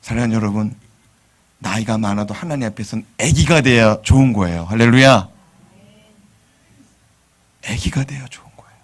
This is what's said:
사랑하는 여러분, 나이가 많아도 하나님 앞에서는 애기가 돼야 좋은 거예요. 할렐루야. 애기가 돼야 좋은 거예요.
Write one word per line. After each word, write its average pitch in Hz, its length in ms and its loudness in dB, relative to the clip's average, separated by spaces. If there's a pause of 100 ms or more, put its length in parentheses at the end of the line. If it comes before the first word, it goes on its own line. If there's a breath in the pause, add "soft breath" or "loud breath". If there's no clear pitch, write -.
사랑하는 117 340 -4
여러분, 107 400 -4 (840)
나이가 113 400 -4
많아도 104 360 -4
하나님 139 340 -8
앞에서는 110 360 -12 (140)
애기가 156 420 2
돼야 117 420 4
좋은 135 300 4
거예요. 87 320 -2
할렐루야. 117 640 4 (2250)
애기가 135 400 -4
돼야 135 240 -12
좋은 - 180 -20 (100)
거예요. - 280 -20